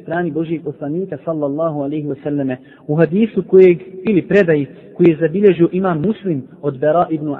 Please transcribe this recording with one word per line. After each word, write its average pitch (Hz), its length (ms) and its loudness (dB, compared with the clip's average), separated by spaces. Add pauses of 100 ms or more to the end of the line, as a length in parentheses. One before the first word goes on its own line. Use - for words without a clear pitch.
strani 170 280 -4
Božijeg 156 320 -6
poslanika, 151 640 -8
sallallahu 151 560 -4
alaihi 147 260 -6
wa 139 160 -8
sallame. 139 340 -4 (300)
U 151 80 -2
hadisu 180 540 2
kojeg, 185 300 6 (300)
ili 190 140 2
predaji 165 440 2 (300)
koji 175 140 4
je 156 100 0
zabilježio 170 520 2
imam 180 340 -2
Muslim 190 360 -4 (200)
od 143 160 -6
Bera 156 320 0
ibn 151 300 -6